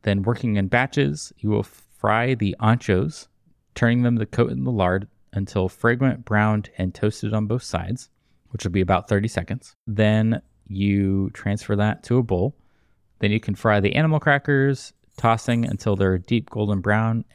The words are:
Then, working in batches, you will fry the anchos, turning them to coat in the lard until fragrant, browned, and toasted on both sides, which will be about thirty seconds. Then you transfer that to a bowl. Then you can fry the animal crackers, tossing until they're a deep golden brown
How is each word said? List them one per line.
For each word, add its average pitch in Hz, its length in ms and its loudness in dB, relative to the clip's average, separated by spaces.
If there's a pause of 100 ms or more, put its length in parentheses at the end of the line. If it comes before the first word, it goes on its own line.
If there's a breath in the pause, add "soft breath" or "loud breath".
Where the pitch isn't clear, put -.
Then, 101 200 0
working 110 340 0
in 98 100 0
batches, 135 680 0
you 107 120 -4
will 107 140 0
fry 113 720 -2
the 104 240 -2
anchos, 110 680 0 (460)
turning 120 300 2
them 120 160 2
to 110 60 -2
coat - 260 0
in 131 140 -4
the 127 60 -2
lard 98 360 0 (240)
until 95 380 -2
fragrant, 123 560 0
browned, 107 520 0
and 92 160 -2
toasted 107 400 -4
on 107 140 0
both 120 160 -4
sides, 90 460 -8 (400)
which - 160 -10
will 92 60 -2
be 95 100 2
about 90 260 2
thirty 104 220 2
seconds. - 440 -8 (120)
Then 110 560 2 (260)
you 98 680 0
transfer 101 440 -4
that 104 260 0
to 123 140 0
a 131 60 2
bowl. 101 300 -2 (680)
Then 104 120 0
you 107 80 0
can 101 160 -6
fry 107 240 2
the 98 160 0
animal 156 240 2
crackers, 139 720 0 (240)
tossing 117 500 0
until 101 300 -2
they're 95 200 2
a 92 60 -2
deep - 280 -2
golden 104 320 -2
brown 110 420 0 (120)